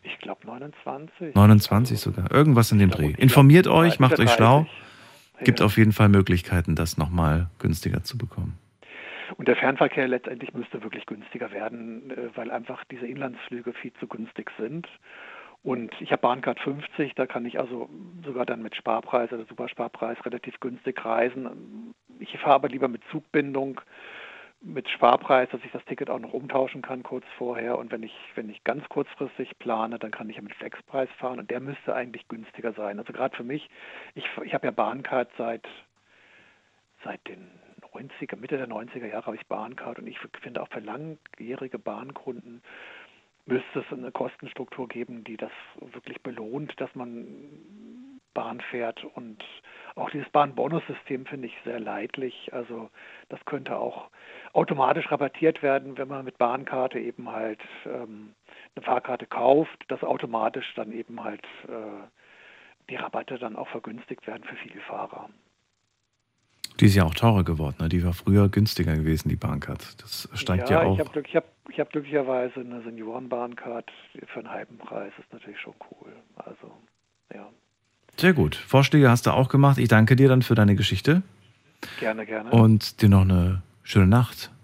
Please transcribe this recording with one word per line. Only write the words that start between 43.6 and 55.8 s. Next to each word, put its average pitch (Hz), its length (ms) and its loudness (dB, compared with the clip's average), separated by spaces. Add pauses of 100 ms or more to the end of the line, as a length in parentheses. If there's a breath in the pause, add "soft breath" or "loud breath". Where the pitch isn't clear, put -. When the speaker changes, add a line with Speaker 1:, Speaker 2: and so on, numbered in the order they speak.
Speaker 1:
es - 120 -14
eine 127 180 -12
Kostenstruktur 127 800 -12
geben, 117 340 -14
die 110 140 -16
das 107 140 -12 (420)
wirklich 123 300 -18
belohnt, 120 560 -12
dass 131 160 -10
man 120 320 -14 (1080)
Bahn 117 380 -10
fährt. 117 340 -8
Und 117 400 -18 (520 loud breath)
auch - 120 -8
dieses 143 220 -10
Bahnbonussystem 139 960 -2
finde 131 220 -12
ich - 140 -18
sehr 117 160 -10
leidlich. 110 760 -10
Also 117 340 -12 (400 loud breath)
das 139 160 -14
könnte 131 320 -8
auch 117 320 -8 (460 loud breath)
automatisch 151 580 0
rabattiert 147 500 0
werden, 135 360 -2